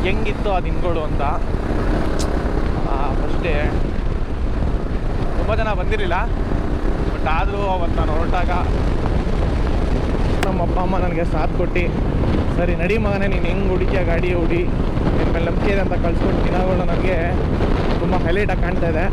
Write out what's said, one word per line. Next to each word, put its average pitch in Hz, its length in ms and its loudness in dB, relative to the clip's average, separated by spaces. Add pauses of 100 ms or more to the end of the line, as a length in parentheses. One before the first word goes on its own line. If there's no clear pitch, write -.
ಹೆಂಗಿತ್ತು 214 480 0
ಆ 180 80 0
ದಿನಗಳು 170 440 0
ಅಂತ. 151 180 -2
ಆ, - 1900 0
ಫಸ್ಟ್ 143 300 0
ಡೇ 151 280 0 (1700)
ತುಂಬ 208 180 0
ಜನ 214 180 0
ಬಂದಿರಲಿಲ್ಲ, 202 400 0 (1040)
but 156 120 0
ಆದರೂ 196 280 0
ಅವತ್ತು 185 380 0
ನಾನು 160 160 0
ಹೊರಟಾಗ 175 380 2 (2000)
ನಮ್ಮ 185 140 0
ಅಪ್ಪ 175 180 0
ಅಮ್ಮ 185 180 0
ನನಗೆ 175 280 0
ಸಾಥ್ 165 320 0
ಕೊಟ್ಟು, 175 220 0 (760)
"ಸರಿ - 180 0
ನಡಿ 180 220 0
ಮಗನೇ, 202 300 0
ನೀನು 196 180 0
ಹೆಂಗೆ 196 240 0
ಹೊಡಿತೀಯ 185 360 2
ಗಾಡಿ 175 280 0
ಹೊಡಿ, 170 300 2 (540)
ನಿನ್ನ - 160 2
ಮೇಲೆ 165 120 0
ನಂಬಿಕೆ 175 260 0
ಇದೆ" 196 100 2
ಅಂತ 180 120 0
ಕಳ್ಸ್ಕೊಟ್ಟು 175 520 2
ದಿನಗಳು 180 400 2
ನನಗೆ 175 300 2 (840)
ತುಂಬ 175 160 0
ಹೈಲೈಟಾಗಿ 180 460 0
ಕಾಣ್ತಾ 180 280 0
ಇದೆ. 160 240 0